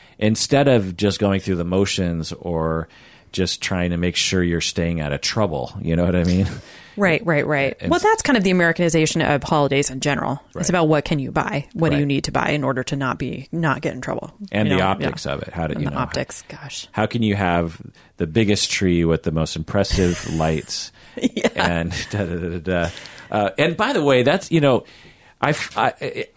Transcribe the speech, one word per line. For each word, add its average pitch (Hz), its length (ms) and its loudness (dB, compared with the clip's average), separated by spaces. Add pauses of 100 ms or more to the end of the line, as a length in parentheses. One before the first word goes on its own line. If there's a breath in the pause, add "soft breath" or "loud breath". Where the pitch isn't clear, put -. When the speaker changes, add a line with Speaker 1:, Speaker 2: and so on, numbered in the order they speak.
(200 loud breath)
Speaker 1:
Instead 135 480 2
of 98 300 2
just 101 220 2
going 98 200 2
through 92 160 -2
the 85 80 -2
motions 87 720 0
or 80 560 -2 (420 loud breath)
just - 300 -2
trying 90 300 -2
to 87 60 -2
make 87 200 0
sure 92 260 2
you're 85 180 2
staying 85 380 -2
out 73 140 -2
of 71 80 -4
trouble, 80 500 -2 (100)
you 82 140 0
know 85 80 2
what 87 120 2
I 87 100 2
mean? 92 280 2
<laughs> - 40 -12 (400 loud breath)
Speaker 2:
Right, 185 280 2
right, 156 200 2
right. 139 360 0
Speaker 1:
And 180 100 0
Speaker 2:
Well, 339 80 2
that's 440 220 2
kind 269 160 2
of 185 80 2
the 196 60 4
Americanization 165 680 2
of 143 220 2
holidays 143 460 2
in 131 100 -8
general. 139 480 -2
It's - 80 -18
Speaker 1:
Right. 175 140 -2
Speaker 2:
about 175 180 4
what 151 160 4
can 156 160 -2
you 131 100 -4
buy? 156 440 -2
What 160 160 2
do 147 80 2
you 143 60 2
Speaker 1:
Right. 143 40 0
Speaker 2:
need 139 160 0
to - 80 -6
buy - 200 0
in 147 120 0
order 131 200 -2
to - 120 -4
not 131 240 -2
be, 127 320 -8
not 156 300 0
get 151 140 -4
in - 40 -12
trouble? - 340 -8 (160)
Speaker 1:
And 104 200 0
Speaker 2:
You 95 60 2
Speaker 1:
the 92 40 2
Speaker 2:
know? 92 80 4
Speaker 1:
optics - 380 -2
Speaker 2:
Yeah. 69 80 -2
Speaker 1:
of - 80 -6
it. - 120 -12
How 82 140 -2
do 76 60 -4
Speaker 2:
And - 100 -4
Speaker 1:
you 147 60 -2
Speaker 2:
the 143 60 -8
Speaker 1:
know? 135 60 -4
Speaker 2:
optics, - 460 -6
gosh. - 460 -14
Speaker 1:
How 107 120 0
can 120 160 -2
you 104 140 2
have 87 460 0 (340 soft breath)
the 90 120 -2
biggest 101 440 2
tree 87 320 2
with 82 200 2
the 87 100 -2
most 80 240 -2
impressive 87 760 0
Speaker 2:
<laughs> 80 40 -2
Speaker 1:
lights - 560 -2 (280 loud breath)
Speaker 2:
Yeah. - 340 0
Speaker 1:
and 85 360 0
<laughs> - 200 -8
da, 104 120 -2
da, 87 140 -4
da, 85 100 -4
da, 87 120 -4
da. 85 300 0 (400 loud breath)
Uh, 101 280 0
and 160 180 2
by 226 160 0
the 226 100 0
way, 135 220 4
that's, 151 260 2
you 165 120 4
know, 135 240 4 (560 loud breath)
I, 143 120 2 (220)
I, - 500 -2 (120)